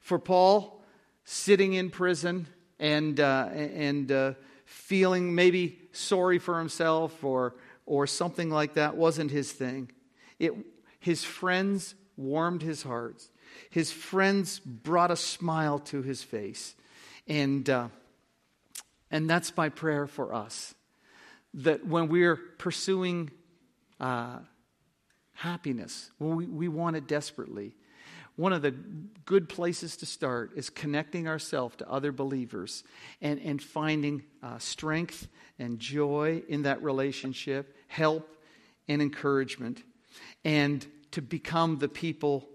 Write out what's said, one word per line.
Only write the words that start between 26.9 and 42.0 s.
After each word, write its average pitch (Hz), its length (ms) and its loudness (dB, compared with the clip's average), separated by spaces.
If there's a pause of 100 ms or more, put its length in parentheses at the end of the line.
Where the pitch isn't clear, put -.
it 143 100 -6
desperately, 120 680 -6 (640)
one 185 160 2
of 165 100 0
the 143 80 2
good 160 800 -2
places 175 500 -4
to - 80 -12
start 123 500 -4
is 139 140 -8
connecting 156 580 -4
ourselves 147 480 -4
to - 140 -10
other 139 200 0
believers 127 720 -6 (360)
and, 151 200 -2
and 143 220 -4
finding, 151 600 -2 (200)
uh, 120 160 -12
strength 156 720 -4 (300)
and 120 200 -6
joy 147 680 0
in 147 140 -2
that 139 200 0
relationship, 135 920 -4 (100)
help 156 420 0 (600)
and 147 140 2
encouragement, 139 800 -2 (600)
and 147 420 2 (240)
to - 100 -6
become 160 580 0
the 143 100 0
people 143 680 -2